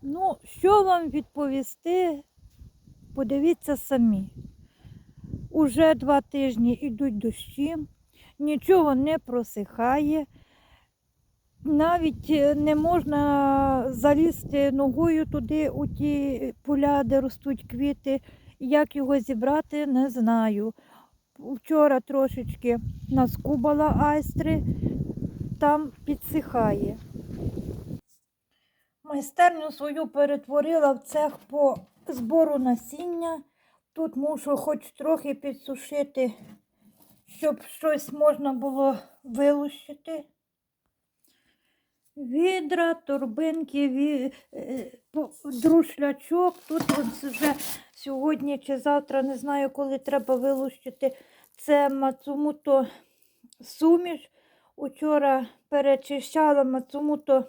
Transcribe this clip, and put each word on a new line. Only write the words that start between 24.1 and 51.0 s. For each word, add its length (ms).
там 320
підсихає. 920
Майстерню 680
свою 360
перетворила 840
в 80
цех 380
по 380
збору 520
насіння. 840
Тут 220
мушу 420
хоч 340
трохи 420
підсушити, 1000
щоб 380
щось 480
можна 420
було 440
вилущити. 1000
Відра, 760
торбинки, 960
ві-, 420
е, 380
по-, 200
друшлячок. 1120
Тут 140
от 240
вже... 480
Сьогодні 640
чи 200
завтра, 460
не 140
знаю, 320
коли 280
треба 380
вилущити. 840